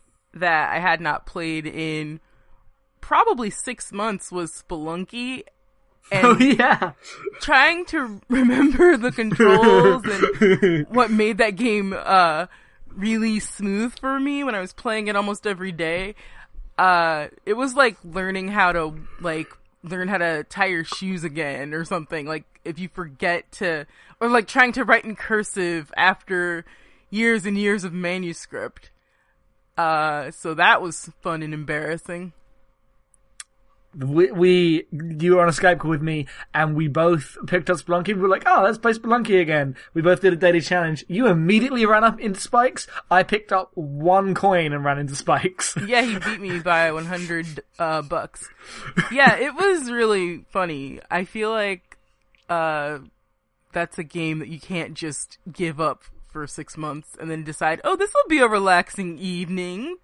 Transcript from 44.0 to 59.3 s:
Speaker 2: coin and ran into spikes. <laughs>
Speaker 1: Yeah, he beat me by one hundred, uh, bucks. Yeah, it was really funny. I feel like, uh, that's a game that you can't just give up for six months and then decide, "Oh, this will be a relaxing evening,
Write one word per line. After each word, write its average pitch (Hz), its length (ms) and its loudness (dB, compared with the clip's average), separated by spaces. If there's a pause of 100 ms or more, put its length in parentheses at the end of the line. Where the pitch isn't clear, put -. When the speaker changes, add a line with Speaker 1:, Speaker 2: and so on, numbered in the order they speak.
Speaker 2:
coin 175 360 2
and 143 120 -4
ran 143 160 0
into 143 160 -6
spikes. - 640 -2
<laughs> 202 80 -6
Speaker 1:
Yeah, 240 140 4
he 220 180 -4
beat 208 200 -6
me 180 200 -6
by 165 320 2
one 160 140 -6
hundred, 170 580 -8 (160)
uh, 160 220 -2
bucks. - 460 -8 (640)
Yeah, 247 260 4
it 262 200 -4
was 349 340 0
really 208 640 -2
funny. 151 480 -6 (100)
I 175 140 -2
feel 214 260 -6
like, 202 480 -6 (500)
uh, 151 520 -2 (720)
that's 170 260 -6
a 175 60 -8
game 160 340 -4
that 139 120 -10
you 156 100 -14
can't 165 340 -8
just - 440 -10 (140)
give 160 280 -6
up 151 240 -4 (240)
for 151 180 -12
six - 300 -16
months 151 440 -12
and 160 80 -12
then 160 140 -8
decide, 156 400 -4
"Oh, 370 140 0
this 392 180 -4
will 571 140 2
be 311 100 2
a 254 80 6
relaxing 190 720 0
evening, 185 840 -8